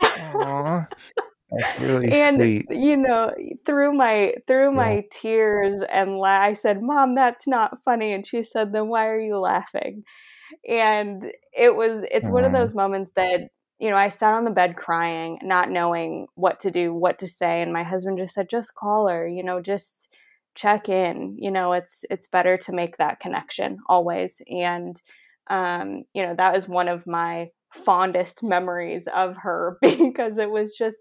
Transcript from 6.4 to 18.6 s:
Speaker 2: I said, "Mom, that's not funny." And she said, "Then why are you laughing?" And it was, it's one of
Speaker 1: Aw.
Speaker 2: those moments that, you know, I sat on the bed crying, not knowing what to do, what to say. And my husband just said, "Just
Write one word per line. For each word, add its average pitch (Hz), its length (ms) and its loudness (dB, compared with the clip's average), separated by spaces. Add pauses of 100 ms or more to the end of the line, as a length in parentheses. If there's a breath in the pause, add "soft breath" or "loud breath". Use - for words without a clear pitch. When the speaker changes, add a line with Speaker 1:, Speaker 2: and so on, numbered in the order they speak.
Speaker 2:
I 208 120 2
said, 202 280 0
"Mom, 262 340 2
that's 247 320 0
not 247 380 0
funny." 220 280 0
And 202 140 -6
she 233 160 -4
said, 214 300 -4
"Then 214 160 -2
why 220 180 0
are 220 120 -2
you 214 180 -4
laughing?" 190 640 -4 (640 loud breath)
And 214 640 0 (260)
it 240 180 6
was, 226 360 0
it's 214 180 0
one 247 160 4
of 269 60 4
Speaker 1:
Aw. - 20 0
Speaker 2:
those 233 220 2
moments 196 400 -2
that, 180 340 0 (300)
you 214 100 -2
know, 196 80 2
I 202 120 4
sat 214 260 2
on 226 100 0
the 226 60 -2
bed 180 260 2
crying, 165 680 -4
not 180 280 0
knowing 170 640 -2
what 180 260 0
to 190 100 -2
do, 170 220 0
what 170 260 0
to 190 80 -10
say. 170 340 -2
And 170 120 -4
my 170 100 -4
husband 185 360 -6
just 185 160 -8
said, 190 140 -4
"Just 233 260 -6